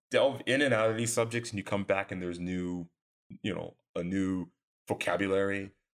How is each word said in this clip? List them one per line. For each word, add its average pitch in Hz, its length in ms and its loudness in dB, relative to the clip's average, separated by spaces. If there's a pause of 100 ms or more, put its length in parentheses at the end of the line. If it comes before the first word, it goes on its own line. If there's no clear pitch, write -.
(120)
delve 123 340 2
in 131 160 2
and 139 120 4
out 110 180 4
of 110 60 -2
these 117 140 0
subjects 117 380 0
and 98 80 -6
you 95 60 -2
come 101 200 -2
back 98 280 0
and 92 100 -6
there's 87 180 -4
new, 90 480 -2 (540)
you 98 140 -2
know, 82 180 -8 (220)
a 87 80 -2
new 92 460 0 (380)
vocabulary, 98 840 0 (220)